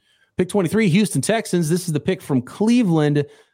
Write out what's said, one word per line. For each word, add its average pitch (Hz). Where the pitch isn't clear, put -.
Pick 180
twenty-three, 202
Houston 180
Texans. 190
This 175
is 165
the 147
pick 185
from 135
Cleveland. 160